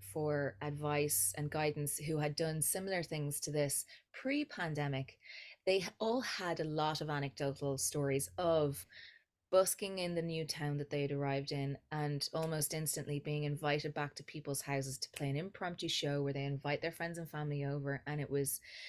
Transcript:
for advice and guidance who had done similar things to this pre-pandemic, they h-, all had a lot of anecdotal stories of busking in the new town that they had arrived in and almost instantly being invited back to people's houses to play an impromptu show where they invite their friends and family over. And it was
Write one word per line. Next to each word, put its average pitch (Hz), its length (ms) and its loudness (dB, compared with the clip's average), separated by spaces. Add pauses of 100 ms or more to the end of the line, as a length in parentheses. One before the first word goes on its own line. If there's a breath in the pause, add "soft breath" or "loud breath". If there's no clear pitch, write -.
(120)
for 147 500 0
advice 147 760 2
and 147 140 0
guidance 151 480 0
who 156 200 0
had 147 180 0
done 160 260 0
similar 190 400 0
things 147 380 -2
to - 100 -4
this 147 340 2 (280 soft breath)
pre-pandemic, 151 1040 -2 (480 loud breath)
they 190 120 6
h-, 175 200 -2
all 226 220 2
had 175 400 0
a 160 40 2
lot 156 360 2
of 151 100 -2
anecdotal 139 680 0
stories 139 640 2
of 160 480 4 (640 soft breath)
busking 190 480 4
in 175 160 0
the 165 80 2
new 165 240 0
town 147 320 0
that 143 120 -4
they 143 120 2
had 143 100 0
arrived 139 400 0
in 139 240 0 (140)
and 147 420 0
almost 160 400 0
instantly 151 460 -2
being 147 260 -2
invited 147 500 0
back 147 200 -2
to - 100 -12
people's 143 380 -6
houses 135 360 -2
to - 120 -8
play 143 180 -4
an 135 80 0
impromptu 175 520 -4
show 143 340 0
where 139 100 0
they 139 120 -2
invite 139 380 0
their 165 100 -2
friends 170 260 -6
and 165 100 -6
family 147 360 -2
over. 139 420 -2
And 147 140 -2
it 139 100 -4
was 139 300 0 (280 loud breath)